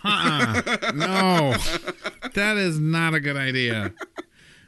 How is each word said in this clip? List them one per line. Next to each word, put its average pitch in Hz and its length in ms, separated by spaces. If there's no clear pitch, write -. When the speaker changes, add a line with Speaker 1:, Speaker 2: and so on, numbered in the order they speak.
Speaker 1:
Uh-uh. 202 880
Speaker 2:
<laughs> - 40
Speaker 1:
No, 175 580
that 214 240
is 170 220
not 165 340
a 160 80
good 139 160
idea. 123 560